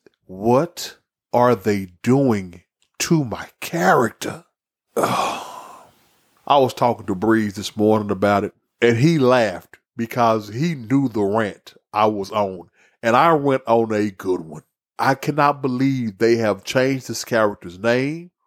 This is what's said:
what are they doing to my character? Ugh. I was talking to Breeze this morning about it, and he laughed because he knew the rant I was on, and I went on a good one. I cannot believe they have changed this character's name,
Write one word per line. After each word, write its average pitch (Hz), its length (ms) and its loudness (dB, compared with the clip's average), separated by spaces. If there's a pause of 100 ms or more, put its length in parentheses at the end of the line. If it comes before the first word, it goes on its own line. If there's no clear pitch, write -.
(260)
what 120 720 -2 (360)
are 123 220 4
they 101 320 -4 (140)
doing 110 640 0 (360)
to 156 260 0
my 101 240 -10 (100)
character? 170 840 -2 (500)
Ugh. - 500 -4 (1000)
I 139 100 4
was 127 160 2
talking 110 340 -2
to 98 80 -2
Breeze 107 400 0
this 98 220 -10
morning 107 320 2
about 101 340 2
it, 98 100 -8 (280)
and 117 160 4
he 156 220 2
laughed 120 580 0 (180)
because 113 520 -2
he 147 280 -4
knew 131 340 0
the 107 120 -2
rant 101 540 -4 (180)
I 107 140 2
was 98 240 -4
on, 95 380 -4 (340)
and 117 120 2
I 165 180 4
went 139 340 0
on 113 260 2
a 107 160 0
good 92 320 -4
one. 78 220 -16 (340)
I 135 180 2
cannot 143 460 0
believe 127 560 -2
they 117 200 4
have 104 260 0
changed 131 440 -2
this - 160 -8
character's 101 540 0
name, 135 540 -2 (160)